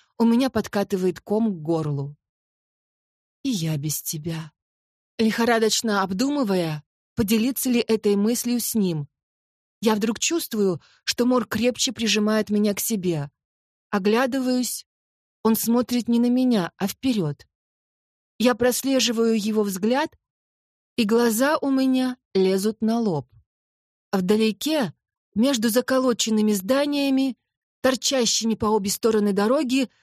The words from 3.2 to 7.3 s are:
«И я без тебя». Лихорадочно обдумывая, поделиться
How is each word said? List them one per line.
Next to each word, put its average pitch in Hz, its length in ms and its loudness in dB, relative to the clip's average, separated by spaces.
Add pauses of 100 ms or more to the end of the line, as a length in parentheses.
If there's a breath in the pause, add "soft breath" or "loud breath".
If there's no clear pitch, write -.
«И 277 60 -4
я 160 280 -2
без 147 240 -6
тебя». 160 500 -8 (680)
Лихорадочно 220 840 2
обдумывая, 190 800 -2 (320)
поделиться 233 540 0